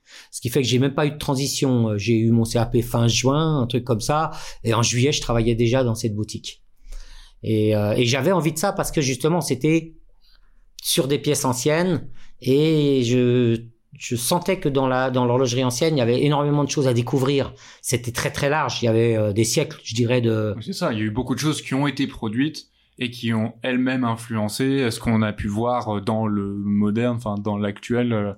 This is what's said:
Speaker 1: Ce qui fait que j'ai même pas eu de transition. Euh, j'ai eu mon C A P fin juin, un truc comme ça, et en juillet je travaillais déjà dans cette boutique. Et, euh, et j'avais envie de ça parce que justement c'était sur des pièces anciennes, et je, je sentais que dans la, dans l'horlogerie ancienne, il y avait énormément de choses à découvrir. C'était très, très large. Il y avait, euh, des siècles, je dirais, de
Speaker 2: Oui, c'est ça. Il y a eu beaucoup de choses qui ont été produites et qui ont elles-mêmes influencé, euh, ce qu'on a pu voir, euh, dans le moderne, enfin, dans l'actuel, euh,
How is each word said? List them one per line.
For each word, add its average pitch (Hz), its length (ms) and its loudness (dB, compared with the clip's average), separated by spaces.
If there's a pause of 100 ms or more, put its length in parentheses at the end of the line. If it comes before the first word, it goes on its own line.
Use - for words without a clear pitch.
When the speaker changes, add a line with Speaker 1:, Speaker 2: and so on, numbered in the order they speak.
(300)
Speaker 1:
Ce - 100 -12
qui - 80 -4
fait 135 140 2
que 117 60 0
j'ai 120 100 4
même 139 160 2
pas 151 120 2
eu 147 40 0
de 147 80 -8
transition. 135 720 0
Euh, 107 100 0
j'ai 113 180 2
eu 113 140 4
mon 117 140 4
C 113 140 0
A 113 80 2
P 120 140 0
fin 117 280 2
juin, 143 540 2
un 113 40 0
truc 123 160 -2
comme 120 180 -2
ça, 156 300 0 (320)
et 117 120 2
en 113 80 2
juillet 123 280 2
je 147 120 -2
travaillais 117 340 0
déjà 120 260 2
dans 117 140 0
cette 110 180 -4
boutique. - 460 -8 (840)
Et, 107 340 2
euh, 104 160 2
et 123 140 2
j'avais 131 260 2
envie 165 200 2
de 160 60 -6
ça 196 140 0
parce 180 180 -4
que 160 120 0
justement 135 380 0
c'était 156 560 0 (840)
sur - 280 0
des 143 100 2
pièces 143 260 0
anciennes, 151 640 0 (320)
et 143 640 4
je, 123 560 4 (380)
je - 180 -6
sentais 180 440 0
que 156 80 0
dans 135 200 0
la, 131 220 0
dans 127 140 2
l'horlogerie 127 400 2
ancienne, 156 320 0
il - 20 2
y 127 40 2
avait 123 220 2
énormément 147 400 2
de 135 60 -2
choses 135 180 0
à 123 60 2
découvrir. 127 580 0 (280)
C'était 120 320 -4
très, - 180 -4
très - 180 -2
large. 143 340 -2
Il 120 40 2
y - 20 2
avait, 117 280 4
euh, 107 160 0
des 110 120 2
siècles, 151 400 -2
je 113 100 -10
dirais, 120 260 2
de 110 360 0
Speaker 2:
Oui, 107 80 -10
c'est 190 80 -8
ça. 170 200 -2
Il 107 60 -2
y 107 40 -2
a - 20 -2
eu 107 60 -2
beaucoup 123 240 -2
de 113 60 -6
choses 147 220 -2
qui - 120 -6
ont 139 120 0
été 135 200 -2
produites 120 600 -4 (300)
et 123 120 -4
qui 117 220 -4
ont 113 300 0
elles-mêmes 127 420 0
influencé, 113 600 -2
euh, 135 260 0
ce 110 100 -6
qu'on 110 220 2
a 107 100 0
pu 107 160 -6
voir, 110 480 -2
euh, 101 40 -4
dans 110 260 -2
le 101 280 -2
moderne, 104 600 0
enfin, 113 200 -4
dans 101 200 -4
l'actuel, 117 560 -2
euh, 101 240 -2